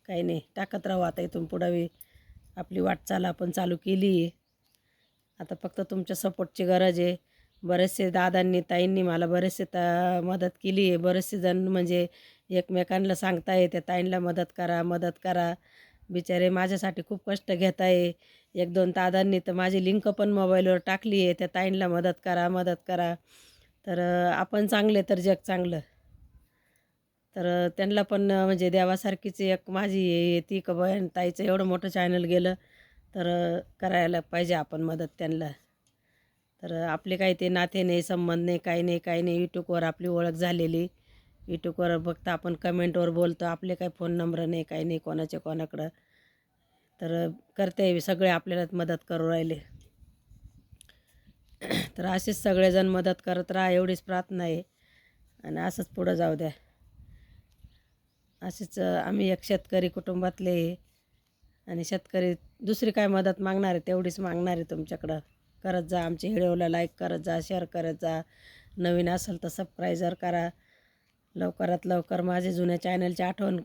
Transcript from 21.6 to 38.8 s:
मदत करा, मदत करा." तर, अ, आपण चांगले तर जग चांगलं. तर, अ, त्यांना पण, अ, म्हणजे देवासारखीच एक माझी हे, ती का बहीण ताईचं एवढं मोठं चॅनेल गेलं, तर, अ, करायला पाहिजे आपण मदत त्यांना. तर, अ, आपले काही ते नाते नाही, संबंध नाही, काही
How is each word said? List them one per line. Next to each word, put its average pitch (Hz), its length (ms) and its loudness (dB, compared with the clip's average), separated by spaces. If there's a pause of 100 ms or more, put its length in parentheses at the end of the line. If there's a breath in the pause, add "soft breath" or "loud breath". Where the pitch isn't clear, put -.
मदत 175 360 0
करा, 175 260 0
मदत 180 380 0
करा." 175 280 -2 (720 soft breath)
तर, 180 120 -2
अ, 175 320 2
आपण 190 360 0
चांगले 208 340 4
तर 185 180 2
जग 185 160 4 (120)
चांगलं. 180 320 -2 (1600)
तर, 175 300 0
अ, 175 120 0
त्यांना 202 240 0
पण, 202 300 2
अ, 190 140 4
म्हणजे 185 240 2
देवासारखीच 185 720 0
एक 185 280 -2
माझी 190 300 -2
हे, 170 500 2
ती 196 100 -2
का 180 140 -4
बहीण 185 420 0
ताईचं 180 280 -2
एवढं 190 200 2
मोठं 185 260 0
चॅनेल 180 340 2
गेलं, 180 300 2 (640 soft breath)
तर, 175 120 -2
अ, 175 320 0 (200)
करायला 175 400 2
पाहिजे 175 340 -2
आपण 156 280 -4
मदत 160 260 -4 (120)
त्यांना. 160 280 -4 (1160)
तर, 170 100 -8
अ, 165 140 -2
आपले 165 300 -2
काही 185 220 4
ते 180 100 0
नाते 180 340 0
नाही, 175 180 2
संबंध 170 440 0
नाही, 175 120 0
काही 170 240 -2